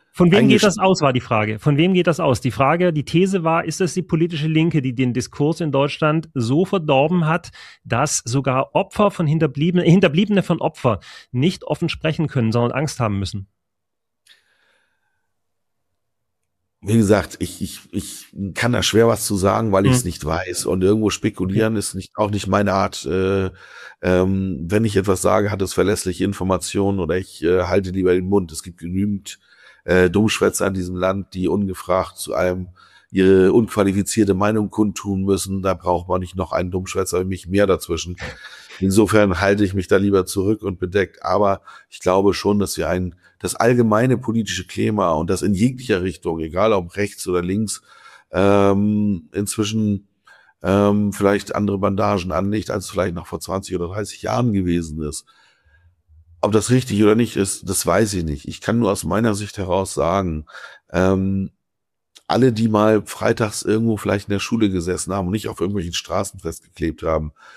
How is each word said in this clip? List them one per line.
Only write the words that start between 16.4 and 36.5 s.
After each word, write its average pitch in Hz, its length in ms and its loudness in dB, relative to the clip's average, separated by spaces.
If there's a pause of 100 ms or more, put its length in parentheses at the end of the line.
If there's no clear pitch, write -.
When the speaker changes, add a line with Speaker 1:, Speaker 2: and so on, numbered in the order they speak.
Speaker 2:
Wie 107 160 0
gesagt, 101 420 4
ich, - 240 -8
ich, - 180 -12 (120)
ich - 340 -10 (280)
kann 120 180 -2
da 107 100 0
schwer 113 240 4
was 113 180 0
zu 104 120 -2
sagen, 104 340 0
weil 98 140 2
Speaker 1:
Mhm. 131 60 6
Speaker 2:
ich's 123 140 2
nicht 87 200 -8
weiß. 85 420 -4
Und 92 160 0
irgendwo 104 280 2
spekulieren 107 640 -2
Speaker 1:
Okay. 104 40 -2
Speaker 2:
ist - 160 -6
nicht, - 220 -12
auch 104 140 0
nicht 98 180 -4
meine 98 240 2
Art. 95 340 -2
Äh, 95 440 0 (520)
ähm, 92 640 0
wenn 104 160 2
ich 107 120 0
etwas 95 260 0
sage, 98 300 2
hat 98 100 -4
es 92 120 -4
verlässliche 92 500 0
Informationen 98 760 -2
oder 85 200 -2
ich, - 260 -10
äh, 90 200 4
halte 92 260 -2
lieber 90 240 2
den 92 140 0
Mund. 95 220 0
Es 80 140 -14
gibt 85 140 -16
genügend, 95 600 -4 (460)
äh, 90 260 4
Dummschwätzer 101 560 0
in 98 80 -2
diesem 90 220 -6
Land, 92 360 -2
die 92 160 -2
ungefragt 92 680 -2
zu - 160 -10
einem 90 340 -2 (420)
ihre 95 440 6
unqualifizierte 101 800 2
Meinung 104 340 0
kundtun 98 560 -2
müssen. 98 380 -2
Da 95 100 0
braucht 87 360 -2
man 90 120 -2
nicht 90 160 -10
noch 90 160 -6